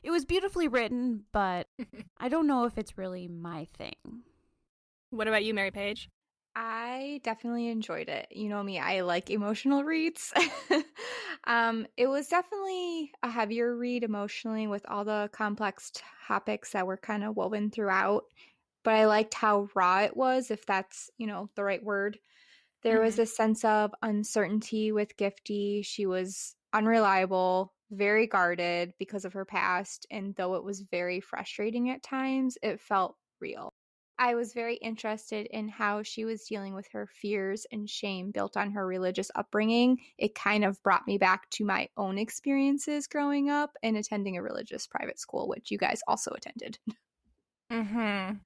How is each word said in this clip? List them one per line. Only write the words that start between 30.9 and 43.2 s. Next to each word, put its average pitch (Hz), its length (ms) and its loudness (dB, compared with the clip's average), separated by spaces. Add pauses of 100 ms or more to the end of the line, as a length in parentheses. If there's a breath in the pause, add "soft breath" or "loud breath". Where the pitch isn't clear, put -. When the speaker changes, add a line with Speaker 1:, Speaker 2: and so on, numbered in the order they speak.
Speaker 3:
frustrating 233 720 -4
at 262 120 -8
times, 262 580 -2
it 156 200 -4
felt 190 340 2 (240)
real. - 340 -10 (460)
I 247 140 4
was 233 200 -2
very 233 240 -4
interested 220 760 -6
in 214 180 -6
how 208 320 -2
she 220 240 -6
was 220 200 -6
dealing 196 280 -6
with 196 180 -10
her 208 140 -6
fears 202 640 -4
and 208 160 -6
shame 190 440 -6
built 202 260 -2
on 202 140 0
her 202 160 -4
religious 185 480 -2
upbringing. 233 640 4 (180 loud breath)
It 214 160 0
kind 208 320 4
of 202 160 0
brought 190 240 4
me 202 140 0
back 190 320 4
to - 140 -4
my 190 320 0
own 196 200 -2
experiences 277 880 0
growing 285 460 0